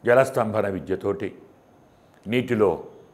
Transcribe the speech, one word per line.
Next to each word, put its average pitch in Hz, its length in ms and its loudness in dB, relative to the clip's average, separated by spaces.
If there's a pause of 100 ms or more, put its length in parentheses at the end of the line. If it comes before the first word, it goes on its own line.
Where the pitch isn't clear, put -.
జలస్తంభన 117 640 2
విద్యతోటి 95 680 -6 (880)
నీటిలో 107 560 0 (300)